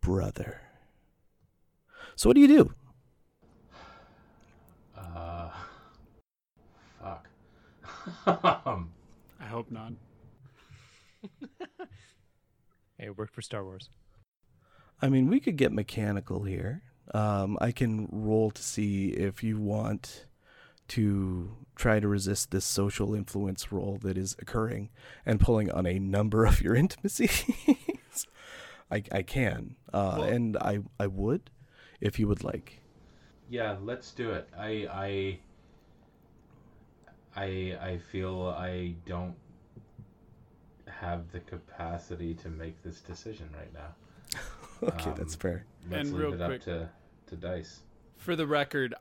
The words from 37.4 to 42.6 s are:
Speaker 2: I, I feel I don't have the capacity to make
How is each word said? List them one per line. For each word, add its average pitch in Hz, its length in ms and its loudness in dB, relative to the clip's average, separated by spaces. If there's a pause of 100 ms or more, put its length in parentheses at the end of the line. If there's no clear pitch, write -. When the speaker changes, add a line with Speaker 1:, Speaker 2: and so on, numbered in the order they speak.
Speaker 2:
I, 92 340 -4 (140)
I 87 60 -6 (120)
feel 92 480 -4
I 90 360 -6 (100)
don't 90 300 -6 (1500)
have 85 440 -8
the 87 80 -10
capacity 85 920 -10
to 82 160 -10
make 80 340 -12